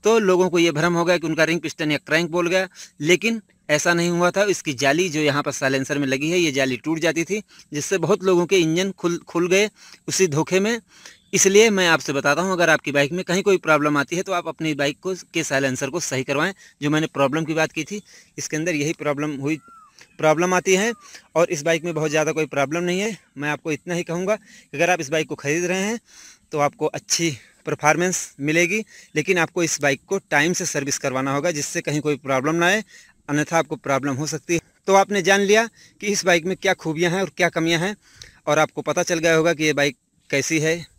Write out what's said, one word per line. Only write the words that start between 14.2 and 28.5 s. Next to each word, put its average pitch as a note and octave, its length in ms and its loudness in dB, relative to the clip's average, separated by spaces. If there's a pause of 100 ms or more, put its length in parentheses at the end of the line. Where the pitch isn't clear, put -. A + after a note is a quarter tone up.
तो F#3+ 100 -6
आप F3 160 -4
अपनी D#3 260 -4
बाइक C#3+ 240 -2
को, F#3 160 -6
के - 300 -6
साइलेंसर C3+ 460 -2
को D#3+ 100 -6
सही C3 240 -4
करवाएं। D3+ 280 -2 (300)
जो C#3+ 80 0
मैंने D#3 180 2
प्रॉब्लम C#3+ 360 0
की D#3 100 -4
बात D#3 180 0
की D#3 120 -6
थी G3+ 160 -10 (380)
इसके D3+ 180 -8
अंदर E3 180 -2
यही D#3+ 200 -2
प्रॉब्लम D3 420 -4
हुई, C#3+ 220 -4 (600)
प्रॉब्लम D#3+ 360 2
आती F#3 200 2
है। G#3+ 180 0 (420)
और E3 160 2
इस D3 120 -6
बाइक E3 220 0
में E3+ 100 -4
बहुत D#3 160 -2
ज़्यादा D#3 220 0
कोई D#3 140 -2
प्रॉब्लम C#3+ 380 -2
नहीं F3+ 160 -2
है। G#3 160 -4 (200)
मैं D3 140 -6
आपको D3 220 -6
इतना E3+ 220 -6
ही F3 100 -4
कहूँगा F#3 320 -4
कि - 400 -18
अगर E3+ 140 2
आप F3+ 100 2
इस C3+ 100 -8
बाइक D#3 180 -2
को D#3 80 -6
ख़रीद D#3+ 280 -2
रहे F#3 160 -2
हैं A3 180 -4 (540)
तो D#3 80 -4
आपको D3 280 -2
अच्छी E3 420 -2 (360)
परफॉर्मेंस D#3 580 0 (160)
मिलेगी, E3+ 420 0 (320)